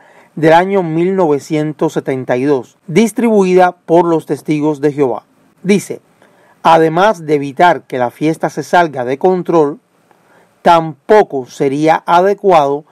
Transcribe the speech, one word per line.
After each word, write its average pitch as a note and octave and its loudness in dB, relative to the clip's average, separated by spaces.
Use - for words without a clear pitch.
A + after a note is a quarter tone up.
del D#3+ 2
año F#3+ 2
mil E3+ -2
novecientos D#3 -2
setenta C3 -4
y B2 -4
dos, C#3 -4
distribuida F#3+ 2
por E3+ 0
los E3 -2
testigos D3+ -4
de D3 0
Jehová. C3 -2
Dice, F#3 -2
"Además E3 2
de D3+ 0
evitar C#3+ 0
que - -8
la B2 -2
fiesta D#3 -4
se D3+ -10
salga C#3+ -2
de C3 -6
control, F3 0
tampoco E3 0
sería D3+ -2
adecuado E3+ 2